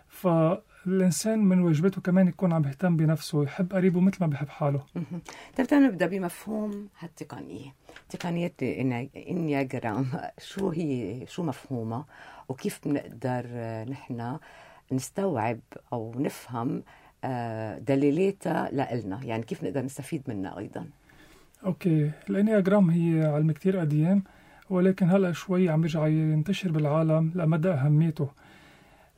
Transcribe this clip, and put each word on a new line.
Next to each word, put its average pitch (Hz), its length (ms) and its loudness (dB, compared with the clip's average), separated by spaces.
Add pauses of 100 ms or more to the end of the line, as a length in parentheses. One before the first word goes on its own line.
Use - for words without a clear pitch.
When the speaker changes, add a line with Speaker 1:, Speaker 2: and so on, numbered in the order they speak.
Speaker 1:
فالإنسان 185 1300 0
من 185 200 6
واجباته 180 420 2
كمان 185 260 4
يكون 175 260 0
عم 160 120 2
يهتم 165 320 0
بنفسه 156 400 0
ويحب 175 360 -2
قريبه 180 260 2
مثل 190 220 4
ما 170 60 2
بيحب 143 220 -2
حاله. 143 340 -2 (120)
Speaker 2:
مهم. 170 260 -8 (360)
طيب 247 100 0
تعالوا 285 200 6
نبدأ 180 200 0
بمفهوم 202 800 -6 (120)
هالتقنية، 123 720 -14 (360)
تقنية 175 520 -4
الإني-، 120 480 -2 (200)
إنياجرام. 135 760 -2 (340)
شو 196 300 -6
هي، 127 580 -4
شو - 160 -8
مفهومها، 120 640 -6 (440)
وكيف 135 360 -6
بنقدر، 127 600 -4
آه، 113 400 -8
نحن 123 520 -8 (540)
نستوعب 131 680 -2 (340)
أو 117 240 -8
نفهم، 139 680 -4 (400)
آه، 113 540 -6
دليلاتها 147 960 0
لإلنا؟ 120 520 -4
يعني 117 200 -4
كيف - 200 -8
نقدر 131 180 -4
نستفيد 135 460 -8
منها 92 300 -8
أيضًا؟ - 280 -10 (800)
Speaker 1:
أوكي. 156 460 0 (180)
الإنياجرام 202 600 4
هي 165 360 4
علم 151 260 2
كتير 185 260 0
قديم، 165 460 2 (460)
ولكن 185 400 4
هلأ 185 220 4
شوي 180 380 0
عم 156 120 4
يرجع 156 260 0
ينتشر 156 640 0
بالعالم 156 640 2
لمدى 165 340 2
أهميته. 151 720 2 (760)